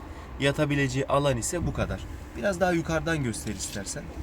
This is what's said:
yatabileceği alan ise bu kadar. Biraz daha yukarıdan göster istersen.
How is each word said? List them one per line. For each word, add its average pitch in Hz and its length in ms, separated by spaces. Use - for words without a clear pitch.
yatabileceği 139 680
alan 143 300
ise 165 300
bu 143 60
kadar. 95 280
Biraz 196 220
daha 180 120
yukarıdan 160 520
göster 110 300
istersen. - 500